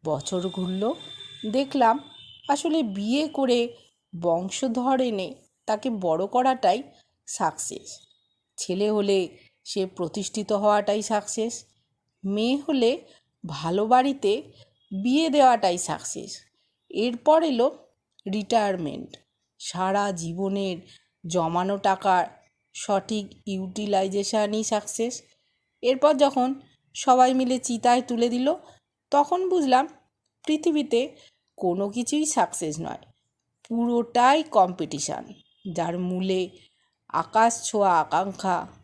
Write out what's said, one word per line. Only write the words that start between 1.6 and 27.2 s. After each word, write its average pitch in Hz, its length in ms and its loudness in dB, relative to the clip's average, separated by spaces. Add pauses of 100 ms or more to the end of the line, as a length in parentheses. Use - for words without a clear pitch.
আসলে 302 340 0
বিয়ে 226 460 -2
করে 240 480 0 (440)
বংশধর 233 800 0
এনে 226 340 -2 (320)
তাকে 214 240 -2
বড় 185 360 0
করাটাই 247 560 2 (440)
সাকসেস। - 760 -6 (560)
ছেলে 202 340 -2
হলে 202 480 0 (260)
সে 190 220 -4
প্রতিষ্ঠিত 190 680 -6
হওয়াটাই 208 500 2
সাকসেস, 220 600 -4 (600)
মেয়ে 220 320 0
হলে 269 500 0 (400)
ভালো 165 400 -2
বাড়িতে 254 680 2 (500)
বিয়ে 285 280 2
দেওয়াটাই 233 480 4
সাকসেস। - 640 -8 (500)
এরপর 247 520 2
এলো 262 500 0 (400)
রিটায়ারমেন্ট। 202 840 -2 (420)
সারা 196 540 -2
জীবনের 185 640 -4 (500)
জমানো 175 520 0
টাকার 190 460 2 (500)
সঠিক 202 520 -2 (200)
ইউটিলাইজেশনই 202 1160 -2
সাকসেস। 226 580 -4 (600)
এরপর 262 320 4
যখন 269 340 4 (460)
সবাই 254 400 6